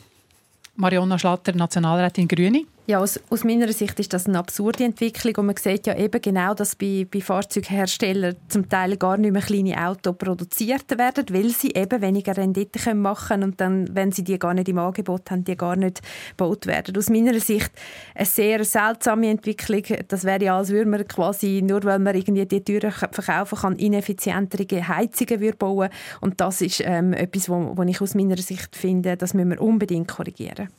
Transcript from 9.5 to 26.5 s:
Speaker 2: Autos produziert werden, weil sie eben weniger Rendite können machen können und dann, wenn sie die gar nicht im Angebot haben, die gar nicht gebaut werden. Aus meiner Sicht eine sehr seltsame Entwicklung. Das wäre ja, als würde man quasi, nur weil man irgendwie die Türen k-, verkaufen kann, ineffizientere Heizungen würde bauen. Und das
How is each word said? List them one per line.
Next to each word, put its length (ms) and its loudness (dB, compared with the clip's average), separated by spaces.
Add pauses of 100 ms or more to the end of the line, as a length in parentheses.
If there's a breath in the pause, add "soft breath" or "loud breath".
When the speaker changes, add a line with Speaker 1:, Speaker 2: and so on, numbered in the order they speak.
Speaker 2:
Autos 320 -4
produziert 800 -4
werden, 340 0
weil 180 2
sie 220 0
eben 300 0
weniger 360 0
Rendite 420 0
können 220 0
machen 260 -2
können 160 2
und 160 -2
dann, 340 0
wenn 200 2
sie 100 -4
die 160 -2
gar 140 0
nicht 160 0
im 80 0
Angebot 520 -2
haben, 140 -2
die 140 -4
gar 180 -2
nicht 240 0 (300 loud breath)
gebaut 360 -2
werden. 300 -2
Aus 140 0
meiner 320 4
Sicht 320 0 (420 loud breath)
eine 100 -2
sehr 380 2
seltsame 680 2
Entwicklung. 520 -2 (240)
Das 160 -4
wäre 220 2
ja, 120 4
als 140 0
würde 180 2
man 200 0
quasi, 520 0
nur 220 2
weil 160 2
man 160 2
irgendwie 300 2
die 180 0
Türen 280 0
k-, 200 -4
verkaufen 460 -2
kann, 180 0
ineffizientere 1120 -2
Heizungen 540 -2
würde 160 0
bauen. 320 0 (320 loud breath)
Und 180 0
das 220 0